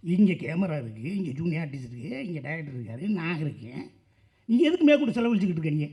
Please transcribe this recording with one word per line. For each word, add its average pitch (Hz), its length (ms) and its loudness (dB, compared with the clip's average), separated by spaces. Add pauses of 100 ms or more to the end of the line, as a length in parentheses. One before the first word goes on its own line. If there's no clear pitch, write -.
இங்க 185 300 6
கேமரா 160 500 -2
இருக்கு, 117 340 -8
இங்க 180 140 -4
ஜூனியர் 160 380 -2
ஆர்டிஸ்ட் 135 60 -10
இருக்கு, 131 520 -10
இங்க 170 140 -6
டைரக்டர் 143 400 -8
இருக்காரு, 120 280 -8
நான் 170 320 -2
இருக்கேன். 123 460 -8 (580)
நீ 233 140 4
எதுக்கு 339 260 4
மேற்கொண்டு 285 280 6
செலவழிச்சுக்கிட்டு 208 460 2
இருக்க 156 120 -2
நீ? 147 220 0